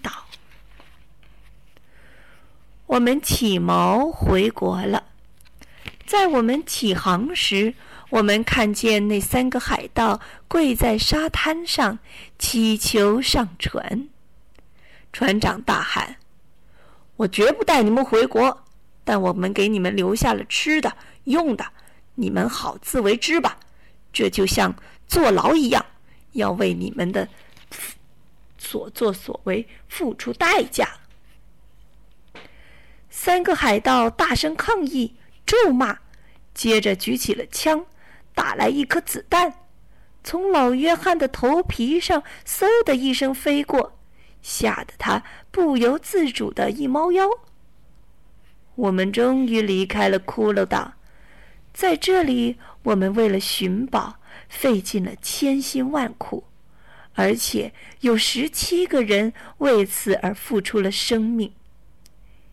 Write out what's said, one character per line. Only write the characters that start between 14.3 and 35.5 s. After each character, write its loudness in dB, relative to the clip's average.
船 -2
长 -4
大 -2
喊 -6
：“我 0
绝 4
不 -4
带 4
你 4
们 4
回 4
国， 0
但 0
我 0
们 -2
给 2
你 0
们 0
留 0
下 0
了 -6
吃 0
的、 -2
用 0
的， -8
你 -2
们 -2
好 -8
自 -4
为 2
之 -2
吧。 -4
这 0
就 0
像 0
坐 4
牢 4
一 4
样， 0
要 -2
为 0
你 -6
们 -2
的 -4
所 -10
作 0
所 -12
为 -4
付 -6
出 -10
代 2
价。” -4
三 0
个 2
海 2
盗 2
大 0
声 -2
抗 0
议、 -4
咒 4